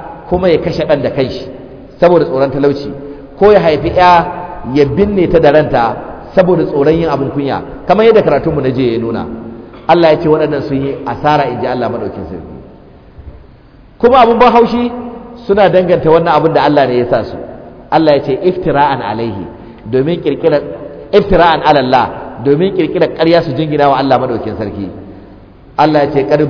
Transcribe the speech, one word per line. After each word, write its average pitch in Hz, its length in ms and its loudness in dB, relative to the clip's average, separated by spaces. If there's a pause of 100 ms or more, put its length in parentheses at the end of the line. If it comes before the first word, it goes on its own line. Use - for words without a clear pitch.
(300)
kuma 185 180 0
ya 160 100 4
kashe 165 280 -4
ɗan 143 160 0
da 120 80 -2
kanshi - 360 -4 (540)
saboda 175 240 4
tsoron 135 260 -2
talauci, 139 420 -2 (460)
ko 202 120 4
ya 202 100 6
haifi 160 300 0
ƴa 180 340 4 (500)
ya 143 100 4
binne 180 440 0
ta 175 120 2
da 147 100 4
ranta 123 460 0 (400)
saboda 175 300 2
tsoron 143 280 0
yin 165 140 -2
abin 135 220 -2
kunya, 131 320 -4 (260)
kamar 196 180 2
yadda 220 160 6
karatunmu 156 380 0
na 131 100 -2
jiya 120 220 0
ya 113 60 -2
nuna. 113 280 -6 (600)
Allah 165 240 4
ya 151 80 2
ce 160 80 0
waɗannan 151 340 0
sun 139 140 -4
yi 135 180 -4 (120)
asara, 147 420 0
in 117 120 -6
ji 123 60 -4
Allah 123 220 -4
maɗaukin 107 400 -8
sarki. 85 240 -14 (1500)
Kuma 240 220 4
abin 233 180 4
ban 240 140 6
haushi, 240 400 2 (540)
suna 196 240 4
danganta 175 400 2
wannan 165 260 4
abin 151 160 2
da 143 120 2
Allah 147 220 4
ne 123 120 0
ya 120 100 0
sa 120 160 0
su. - 120 -12 (540)
Allah 156 260 2
ya 139 60 0
ce 135 100 -4 (100)
iftira'an 143 580 0
alaihi, 107 460 -6 (400)
domin 139 340 -2
ƙirƙirar, 147 400 0 (500)
iftira'an 170 540 2
ala 147 160 4
Allah, 127 260 0 (380)
domin 175 320 2
ƙirƙirar 165 400 -2
ƙarya 165 260 2
su 147 140 -6
jingina 147 320 0
wa 135 80 2
Allah 131 220 2
maɗaukin 113 420 -4
sarki. 98 300 -8 (880)
Allah 151 260 2
ya 139 80 -4
ce 135 160 0
qad 151 220 2